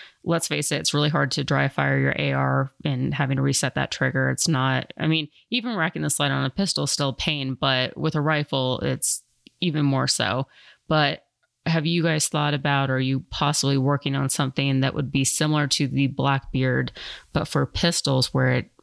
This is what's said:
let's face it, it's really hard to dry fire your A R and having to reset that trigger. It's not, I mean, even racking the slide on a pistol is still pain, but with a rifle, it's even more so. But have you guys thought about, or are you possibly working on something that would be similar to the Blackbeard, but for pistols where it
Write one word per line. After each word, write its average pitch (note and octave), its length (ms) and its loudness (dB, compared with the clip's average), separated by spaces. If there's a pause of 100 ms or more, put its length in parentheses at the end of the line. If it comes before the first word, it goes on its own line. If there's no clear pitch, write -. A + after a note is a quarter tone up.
(280)
let's E3 200 0
face D3 240 -2
it, D3 80 0
it's - 140 -2
really D3 160 2
hard C#3+ 200 0
to C#3 140 -4
dry C#3 240 0
fire C#3 320 0
your C3+ 180 0
A C#3+ 160 -2
R C3+ 380 0 (120)
and C#3 300 -2
having C3+ 240 0
to C3+ 60 0
reset C#3 320 0
that C#3 160 -4
trigger. C3 400 0
It's - 160 -2
not, C3 520 0
I D#3 60 -2
mean, D#3 220 0 (240)
even A#3+ 240 -2
racking E3 260 -2
the D3 80 0
slide C#3+ 220 0
on C#3 140 0
a C3+ 40 -2
pistol F3+ 360 -2
is - 60 -2
still C#3 220 0
pain, C#3 400 -2
but B2+ 420 0
with B2 200 -2
a D3+ 60 0
rifle, C#3+ 580 0
it's - 420 -2 (400)
even D3+ 240 0
more C3+ 220 2
so. A#2+ 400 -2 (400)
But D3+ 340 2 (460)
have D#3+ 180 2
you E3+ 160 2
guys D#3 260 2
thought D3 280 0
about, C#3 340 0
or C3 60 0
are C3 40 2
you C3 200 0 (100)
possibly C#3+ 480 0
working C#3 380 2
on C#3 140 0
something C#3 520 0
that C3+ 140 0
would C3+ 160 -2
be C3+ 140 2
similar D3+ 420 2
to C#3 200 0
the C3+ 200 2
Blackbeard, C3 840 0 (400)
but - 160 0
for C#3 200 0
pistols C#3+ 640 0
where C3 180 2
it B2+ 200 -2 (120)